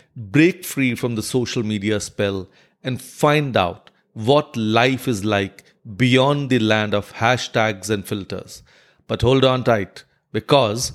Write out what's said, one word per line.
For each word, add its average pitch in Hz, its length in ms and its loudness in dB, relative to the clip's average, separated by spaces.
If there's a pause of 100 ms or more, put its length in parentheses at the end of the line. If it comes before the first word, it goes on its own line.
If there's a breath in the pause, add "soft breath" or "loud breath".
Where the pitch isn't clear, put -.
(140 soft breath)
break 147 480 2
free 131 320 -2
from 120 200 -4
the 107 80 -4
social 123 400 -2
media 107 380 -2
spell, 98 500 -4 (340 soft breath)
and 127 160 -6
find 147 560 0
out 92 320 -2 (240)
what 139 460 0
life 117 500 2
is 101 160 -2
like 101 400 -2 (320 soft breath)
beyond 127 540 2
the 127 80 4
land 107 340 0
of 104 220 -4
hashtags 110 760 -2
and 104 180 -2
filters. - 560 -10 (440 soft breath)
But 110 160 -4
hold 131 220 4
on 127 200 2
tight, 107 400 -2 (280)
because 117 640 2